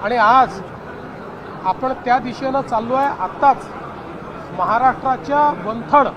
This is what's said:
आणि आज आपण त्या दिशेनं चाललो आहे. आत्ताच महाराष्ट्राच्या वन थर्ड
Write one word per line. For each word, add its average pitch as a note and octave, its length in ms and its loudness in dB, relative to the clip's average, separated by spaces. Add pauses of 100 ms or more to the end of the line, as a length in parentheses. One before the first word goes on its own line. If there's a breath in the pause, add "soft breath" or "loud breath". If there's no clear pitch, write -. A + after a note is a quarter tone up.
आणि A#3 120 0
आज A#3 460 6 (1000)
आपण B3+ 280 -2
त्या B3 260 2
दिशेनं C4 420 -2
चाललो A#3+ 340 -2
आहे. C#4 280 0
आत्ताच - 460 2 (920)
महाराष्ट्राच्या C4 960 2 (100)
वन A3+ 160 -6
थर्ड C4+ 360 4